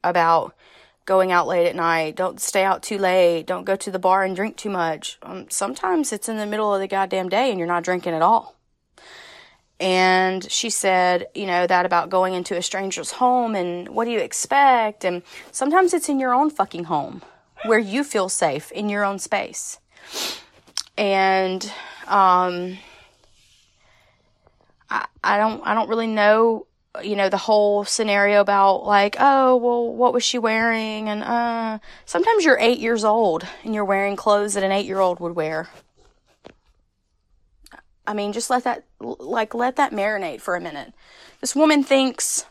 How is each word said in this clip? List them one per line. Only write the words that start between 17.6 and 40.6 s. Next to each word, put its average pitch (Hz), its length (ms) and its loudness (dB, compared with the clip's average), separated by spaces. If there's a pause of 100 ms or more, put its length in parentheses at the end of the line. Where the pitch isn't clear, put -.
where 220 140 4
you 220 240 -2
feel 196 260 -2
safe 156 420 -2
in 208 180 -6
your 202 140 -2
own 196 160 -2
space. - 600 -8 (1160)
And, 190 680 0 (440)
um, 180 680 2 (2000)
I, - 160 -4 (180)
I 202 140 2
don't, 220 280 0
I 208 80 0
don't 214 160 -2
really 226 180 -2
know, 220 600 4 (340)
you 208 140 -4
know, 196 140 2
the 196 80 0
whole 208 480 2
scenario 202 560 2
about, 196 440 4
like, 202 340 4
oh, 269 360 6
well, 240 380 0
what 247 200 2
was 247 100 2
she - 140 -2
wearing? 220 720 -2
And, 208 140 -4
uh, 233 560 -2 (260)
sometimes 415 400 2
you're 277 140 6
eight 233 200 2
years 226 240 -2
old 208 440 0 (160)
and 220 100 -6
you're 208 120 -2
wearing 196 300 0
clothes 208 400 0
that 196 80 -2
an 190 80 0
eight-year-old 190 480 0
would 170 160 -6
wear. 160 340 -4 (2500)
I 208 60 -6
mean, 202 200 -6
just 233 160 -6
let 247 140 0
that, - 200 -4 (160)
like, 214 540 -6
let 247 240 -2
that 285 160 0
marinate 196 480 -4
for 180 140 -4
a 175 60 -6